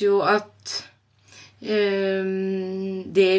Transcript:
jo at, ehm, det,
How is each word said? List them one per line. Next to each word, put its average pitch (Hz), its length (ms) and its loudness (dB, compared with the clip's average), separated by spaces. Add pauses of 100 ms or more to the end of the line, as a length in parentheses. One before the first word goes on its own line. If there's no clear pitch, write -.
jo 202 240 2
at, - 520 -2 (840)
ehm, 190 1500 -2
det, 185 160 6 (100)